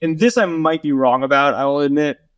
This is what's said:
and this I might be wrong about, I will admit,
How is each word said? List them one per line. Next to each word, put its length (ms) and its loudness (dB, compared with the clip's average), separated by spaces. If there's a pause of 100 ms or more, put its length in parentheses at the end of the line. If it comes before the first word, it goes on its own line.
and 160 -4
this 200 2
I 80 2
might 360 -2
be 120 -2
wrong 300 2
about, 300 2
I 120 -4
will 160 -2
admit, 380 -2 (180)